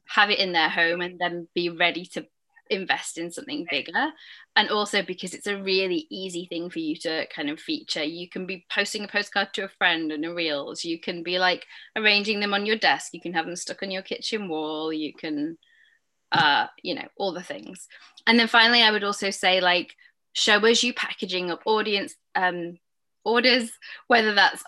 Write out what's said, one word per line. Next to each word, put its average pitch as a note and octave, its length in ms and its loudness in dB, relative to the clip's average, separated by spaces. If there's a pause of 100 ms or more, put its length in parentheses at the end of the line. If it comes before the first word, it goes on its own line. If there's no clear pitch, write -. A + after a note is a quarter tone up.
have G#3 240 4
it G#3 80 2
in F#3+ 140 -2
their D#3+ 180 4
home, F3 320 2
and F3+ 160 -8
then F3 360 -4
be F3 140 0
ready E3+ 380 0
to - 200 -10 (440)
invest E3+ 480 -4
in E3+ 120 -6
something D3+ 380 -10
bigger. E3+ 420 -4 (460)
And G#3+ 140 2
also G#3 320 0
because F3+ 320 -10
it's - 140 -8
a G3+ 120 -4
really F#3+ 480 0
easy F#3 380 -10
thing F3 240 -8
for E3 80 -8
you D#3+ 200 -4
to D#3+ 280 -4
kind D3 240 -6
of D#3 100 -8
feature. D#3+ 420 -6
You E3+ 280 -8
can F#3 160 -8
be F#3 260 -10
posting G#3 320 -2
a G3 40 -12
postcard G3+ 460 -2
to G3+ 100 -4
a G3 40 -10
friend E3 440 0
and D#3 120 -6
a E3+ 80 -6
reels. D#3 520 -4
You E3 160 -6
can E3+ 240 -8
be, F3+ 140 -2
like, F3+ 280 2 (300)
arranging G#3 440 2
them G3+ 140 -2
on G3+ 100 0
your G#3+ 120 0
desk. D#3 360 0
You - 80 -14
can F3 140 -8
have E3 100 -2
them F3 120 -8
stuck F3+ 260 -10
on G3 80 -6
your F#3+ 120 -6
kitchen - 460 -6
wall. D#3 440 -4
You D3+ 200 -6
can, D#3 460 -6 (720)
uh, C#3+ 360 4 (140)
you F3 120 -4
know, - 220 -8
all G3 160 -2
the F3+ 100 -8
things. - 440 -14 (400)
And A#3 120 6
then A3+ 80 4
finally, A#3 360 6
I G#3+ 100 6
would G#3 120 0
also G3+ 260 -2
say, F#3 300 2
like, F3+ 340 2 (380)
show G#3 320 4
us A3+ 180 6
you A#3+ 120 0
packaging F3+ 560 -4
up E3+ 160 -6
audience, G#3+ 480 0 (220)
um, F3 420 0 (480)
orders, A#3+ 460 4 (340)
whether A3 280 6
that's G3 340 4